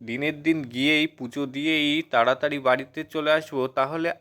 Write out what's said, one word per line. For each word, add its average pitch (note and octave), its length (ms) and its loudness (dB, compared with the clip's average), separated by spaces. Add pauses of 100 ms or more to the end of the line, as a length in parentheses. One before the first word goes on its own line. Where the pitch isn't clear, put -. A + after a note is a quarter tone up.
দিনের C#3 400 -4
দিন D#3+ 160 2 (140)
গিয়েই D3+ 340 2 (100)
পুজো C3 300 -6
দিয়েই D3 460 0 (180)
তাড়াতাড়ি C3 500 2
বাড়িতে C3 400 0 (120)
চলে D3+ 200 0
আসবো, D#3 300 0 (160)
তাহলে D#3+ 300 -2 (120)